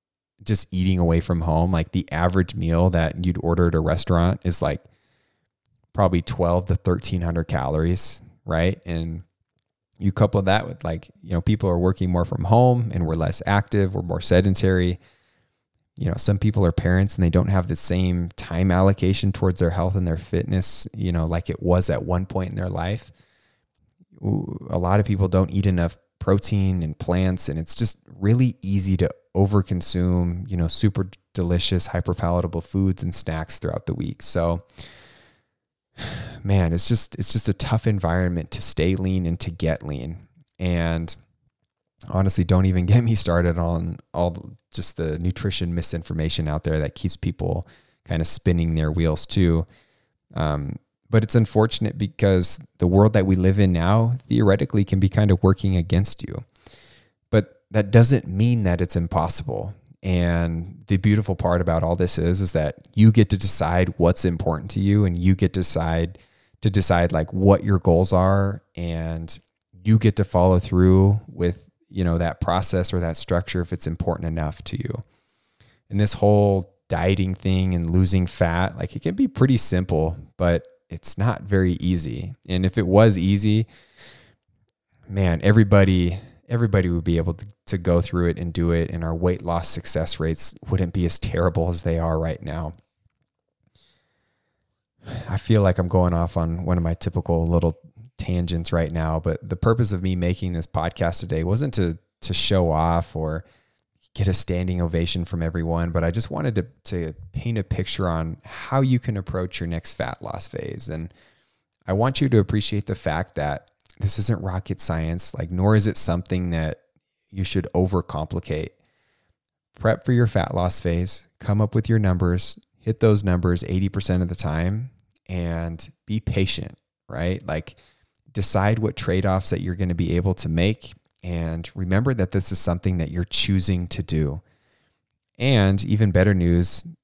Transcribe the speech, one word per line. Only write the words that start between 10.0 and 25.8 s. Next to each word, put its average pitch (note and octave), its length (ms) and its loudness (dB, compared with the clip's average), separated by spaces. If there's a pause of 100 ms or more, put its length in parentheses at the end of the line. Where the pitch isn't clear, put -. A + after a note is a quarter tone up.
couple G2+ 300 2
that F#2+ 260 0
with, - 160 -14
like, E2 260 -6 (120)
you - 100 -8
know, E2+ 80 0
people G#2 300 0
are F2 80 0
working F#2 320 0
more F2 160 0
from - 180 -6
home A#2+ 480 2
and F2 140 0
we're D#2+ 80 -2
less - 320 -2
active, G2+ 480 0
we're F2 80 -4
more E2+ 180 -4
sedentary. F#2 800 2 (960)
You - 120 -4
know, F2 100 -2
some G2+ 200 0
people G#2+ 280 2
are E2 60 4
parents F#2 420 2
and F#2+ 100 2
they E2+ 60 4
don't F2 180 2
have F#2 200 0
the E2+ 80 -2
same F2+ 600 0
time F2+ 340 0
allocation F#2+ 640 2
towards F#2 260 0
their E2+ 120 2
health F2+ 240 -2
and F2+ 120 0
their D#2+ 120 -2
fitness, - 760 -2
you F#2 180 -4
know, E2 120 0
like E2+ 240 -4
it - 140 -8
was F2+ 260 2
at C2+ 160 -2
one F2+ 220 -2
point F#2 240 -6
in G2+ 60 -10
their F2+ 120 -4
life. F#2 420 -6 (1120)
Ooh, - 460 -4
a - 100 -2
lot F2+ 220 2
of G#2+ 60 0
people G2 220 0
don't F#2 220 2
eat F#2+ 140 -2
enough F2 320 0 (220)